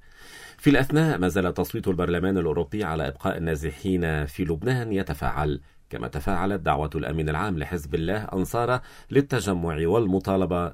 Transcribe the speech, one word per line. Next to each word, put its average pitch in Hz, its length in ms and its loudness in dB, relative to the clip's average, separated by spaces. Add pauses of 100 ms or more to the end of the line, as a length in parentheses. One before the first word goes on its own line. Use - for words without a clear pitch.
(580)
في - 120 4
الأثناء، 139 480 4
ما 90 100 2
زال 90 260 2
تصويت 107 340 -2
البرلمان 87 500 2
الأوروبي 82 460 0
على 78 240 -2
إبقاء 69 300 -4
النازحين 80 880 0
في 90 180 -6
لبنان 113 480 -2
يتفاعل، 76 680 -2 (300)
كما 58 180 -6
تفاعلت 95 520 -2
دعوة 76 340 0
الأمين 76 340 -2
العام 85 300 -2
لحزب 73 360 -4
الله 90 380 -2
أنصاره 117 500 0 (280)
للتجمع 90 760 2
والمطالبة 92 880 2